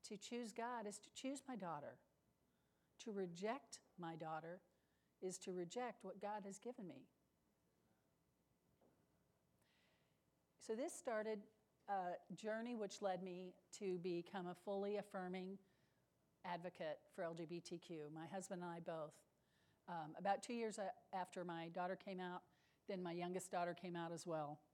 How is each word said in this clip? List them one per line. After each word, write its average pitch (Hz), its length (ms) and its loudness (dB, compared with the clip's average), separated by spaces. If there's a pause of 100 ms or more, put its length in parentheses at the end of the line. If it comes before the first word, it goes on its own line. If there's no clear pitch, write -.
To 208 80 -4
choose 233 340 -2
God 233 340 0
is 208 120 -2
to - 180 -14
choose 269 320 0
my 262 80 -2
daughter. 151 400 -2 (1080)
To 226 80 0
reject 196 640 0 (180)
my 165 200 -2
daughter 160 420 -2 (640)
is 185 160 2
to 190 160 -2
reject 196 500 0
what 190 160 -4
God 208 260 0
has 196 140 -6
given 233 260 -6
me. 131 200 -8 (3500)
So 220 160 0
this 294 160 0
started 214 480 2 (500)
a 185 460 2
journey 226 400 0
which 208 260 0
led 185 200 4
me 180 320 -4 (240)
to 185 240 2
become 175 460 0
a 175 80 -2 (100)
fully 202 300 2
affirming 190 600 0 (880)
advocate 170 540 0 (140)
for 190 100 0
L 165 100 2
G 165 120 -2
B 170 140 -2
T 175 180 -4
Q, 151 380 -6
my 160 180 -4
husband 185 280 -2
and 175 100 -2
I 170 80 -2
both. 160 340 -2 (760)
Um, 160 280 -2
about 196 240 6
two 247 120 -2
years 220 260 2
a-, - 360 -2
after 180 280 0
my 165 320 -2
daughter 180 220 2
came 185 240 -4
out, 180 200 0 (460)
then 185 160 0
my 170 80 0
youngest 175 400 2
daughter 175 280 4
came 175 180 -2
out 170 160 0
as 156 120 -4
well. 156 340 0 (140)